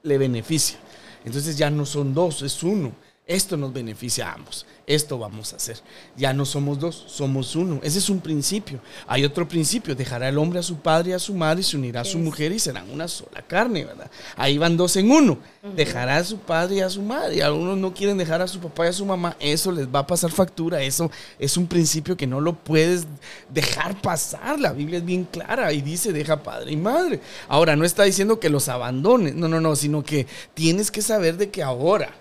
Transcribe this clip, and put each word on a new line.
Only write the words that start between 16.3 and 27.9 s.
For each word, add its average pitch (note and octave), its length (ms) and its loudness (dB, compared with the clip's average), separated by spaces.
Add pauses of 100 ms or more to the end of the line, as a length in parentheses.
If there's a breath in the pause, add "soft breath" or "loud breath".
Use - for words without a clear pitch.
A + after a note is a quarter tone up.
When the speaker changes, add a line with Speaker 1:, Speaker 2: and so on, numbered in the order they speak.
Speaker 1:
padre F3 380 0
y - 20 2
a F#3 100 2
su G3 140 -4
madre. G#3+ 400 0
Algunos E3 340 0
no F#3+ 160 -2
quieren G3 240 0
dejar E3+ 240 0
a F#3 60 0
su F#3 120 -8
papá E3+ 280 -2
y - 20 4
a F3+ 40 0
su G3 120 -4
mamá. F3 340 -2
Eso D#3 320 0
les C#3+ 160 -2
va C3+ 120 0
a C#3 80 -2
pasar E3+ 240 0
factura. E3 500 0
Eso C#3 300 0 (260 loud breath)
es C#3 180 -2
un F3 120 2
principio E3 500 2
que D3 80 -2
no C3 160 -2
lo E3 140 0
puedes D#3+ 500 2 (480 loud breath)
dejar D#3 480 -2
pasar. G3+ 580 -4
La F3+ 140 2
Biblia D3 240 -4
es E3+ 80 -4
bien F3+ 200 0
clara F#3+ 460 -2
y D3 120 0
dice, E3+ 300 -2
"Deja D3+ 280 0
padre - 300 -8
y D3+ 60 -2
madre". B3 420 0 (280 loud breath)
Ahora, D#3 280 6
no D#3 100 4
está G3+ 200 4